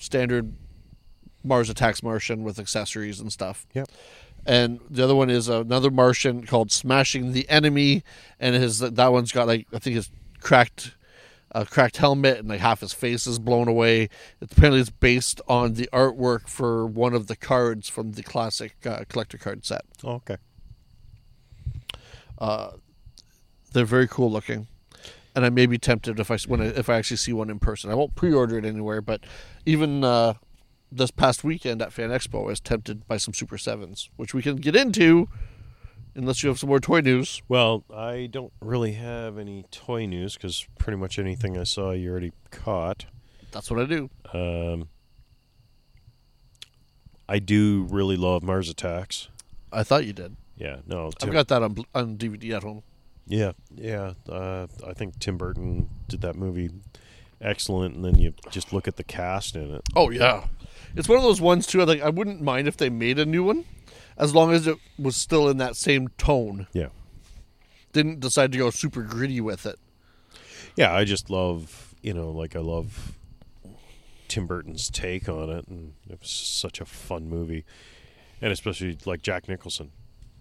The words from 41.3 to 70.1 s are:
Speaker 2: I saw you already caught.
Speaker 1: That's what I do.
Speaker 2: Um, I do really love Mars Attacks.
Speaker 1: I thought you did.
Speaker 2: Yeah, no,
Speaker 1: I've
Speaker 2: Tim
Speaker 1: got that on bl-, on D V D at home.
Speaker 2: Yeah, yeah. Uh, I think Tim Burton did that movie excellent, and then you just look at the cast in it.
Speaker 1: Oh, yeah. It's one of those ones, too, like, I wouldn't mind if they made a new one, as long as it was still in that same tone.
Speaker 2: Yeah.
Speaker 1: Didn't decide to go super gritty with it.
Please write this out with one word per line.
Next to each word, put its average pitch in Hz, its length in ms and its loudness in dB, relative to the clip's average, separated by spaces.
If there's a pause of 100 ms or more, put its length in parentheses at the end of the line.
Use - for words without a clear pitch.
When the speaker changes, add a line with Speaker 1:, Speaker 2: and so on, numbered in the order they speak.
Speaker 2:
I 90 60 -4
saw 95 300 -4
you 90 180 -4
already 87 220 -6 (180)
caught. 92 560 -6 (460)
Speaker 1:
That's - 180 -10
what 117 100 -2
I 127 60 -2
do. 147 240 -4 (240)
Speaker 2:
Um, 85 540 -4 (2500)
I 104 100 0
do 101 520 4
really 98 260 0
love 90 260 2
Mars 92 260 -2
Attacks. 87 600 -8 (440)
Speaker 1:
I 110 120 -2
thought 143 200 2
you 104 80 -10
did. 98 240 -14 (220)
Speaker 2:
Yeah, 69 180 -10 (100)
no, 85 200 -6
Speaker 1:
I've 82 100 -8
Speaker 2:
Tim - 140 -6
Speaker 1:
got 151 180 2
that 123 140 4
on 107 100 -2
bl-, 117 100 -10 (120)
on 117 220 -4
D 113 120 -6
V 104 80 -10
D 113 160 -10
at 101 100 -6
home. 107 200 -12 (440)
Speaker 2:
Yeah, 101 260 0 (220)
yeah. 101 380 -8 (160)
Uh, 92 380 -8 (200)
I 90 60 -12
think 95 260 -10
Tim 92 200 -4
Burton 90 500 -4 (200)
did 87 120 -8
that 87 160 -4
movie 90 340 -4 (680)
excellent, 92 560 -4
and 90 80 -6
then 90 140 10
you - 160 6 (160)
just - 220 -8
look 98 140 0
at 92 100 -4
the - 80 -10
cast 92 520 -6
in 76 180 -8
it. 69 80 -10 (140)
Speaker 1:
Oh, 156 140 6
yeah. 120 340 2 (500)
It's 160 140 -4
one 233 80 8
of 262 80 6
those 196 160 6
ones, 175 260 6
too, 185 180 4
like, 156 180 4
I 151 80 2
wouldn't 190 320 -4
mind 139 260 0
if - 80 -4
they 135 140 0
made 117 280 0
a 151 60 2
new 165 180 0
one, 226 220 0 (540)
as 147 160 2
long 165 180 6
as 165 140 4
it 160 100 0 (220)
was 131 180 -2
still 151 320 4
in 139 80 4
that 127 180 -2
same 135 340 2 (100)
tone. 107 540 0
Speaker 2:
Yeah. 78 160 -2 (1040)
Speaker 1:
Didn't 156 280 0
decide 131 320 2
to 127 60 -4
go 123 120 2
super 127 320 -4
gritty 120 380 -4
with 107 240 -6
it. 104 140 -10 (960)